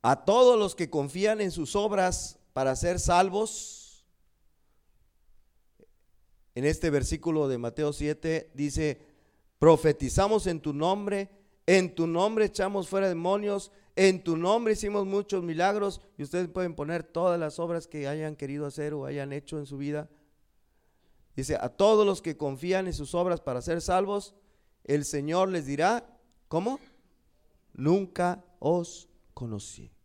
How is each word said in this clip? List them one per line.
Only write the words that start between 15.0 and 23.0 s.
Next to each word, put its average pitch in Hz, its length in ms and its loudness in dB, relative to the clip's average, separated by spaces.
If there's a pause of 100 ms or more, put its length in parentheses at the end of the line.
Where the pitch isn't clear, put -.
muchos 196 380 -2
milagros". 190 560 0 (180)
Y 143 60 -6
ustedes 180 240 -4
pueden 175 260 -6
poner 160 300 -6
todas 175 340 0
las 156 220 -6
obras 165 260 -4
que 143 220 -8
hayan 156 260 -6
querido 143 320 -8
hacer 147 280 -6
o 139 100 -8
hayan 139 280 -8
hecho 147 280 -8
en 143 60 -10
su 139 120 -12
vida. 147 320 -6 (1300)
Dice, 131 240 -4
"A 123 80 -6
todos 214 360 4
los 190 160 0
que 156 160 -8
confían 175 520 -4
en 170 40 -6
sus 147 220 -8